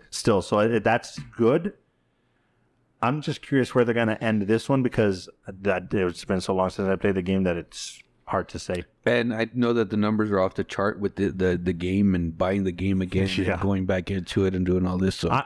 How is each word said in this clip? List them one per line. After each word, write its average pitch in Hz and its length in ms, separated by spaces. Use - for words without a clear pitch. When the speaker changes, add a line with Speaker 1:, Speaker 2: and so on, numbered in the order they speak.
Speaker 1:
still. 104 300
So 104 200
it, 110 240
that's - 340
good. 156 380
I'm 135 180
just - 220
curious 131 320
where 123 100
they're 113 100
gonna 110 260
end 110 220
this 110 260
one 135 140
because 104 460
that, 95 460
it's 90 320
been 95 160
so 95 140
long 92 160
since 98 180
I 95 80
played 98 200
the 92 60
game 95 220
that 87 120
it's - 460
hard 92 220
to - 100
say. 90 260
Speaker 2:
And 120 300
I 113 180
know 120 220
that 113 160
the 107 80
numbers 107 320
are 98 100
off 92 140
the 98 100
chart - 360
with 101 160
the, 95 120
the, 92 340
the 90 120
game 92 400
and 85 220
buying 95 280
the 92 80
game 95 300
again 95 280
Speaker 1:
Yeah. 95 220
Speaker 2:
and 87 80
going 98 240
back 92 260
into 98 360
it 95 80
and 92 100
doing 90 220
all 90 100
this. 92 200
So - 140
Speaker 1:
I, 135 160